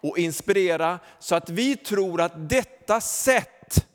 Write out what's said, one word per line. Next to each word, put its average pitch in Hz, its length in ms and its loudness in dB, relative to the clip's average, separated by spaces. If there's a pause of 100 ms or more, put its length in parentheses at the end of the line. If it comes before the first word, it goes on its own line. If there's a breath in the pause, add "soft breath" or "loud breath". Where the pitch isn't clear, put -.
och 151 180 -4
inspirera, 170 800 0 (200 loud breath)
så - 160 -2
att 170 160 -2
vi 240 260 0
tror 190 440 -2
att 160 280 -2
detta 226 520 0
sätt - 960 0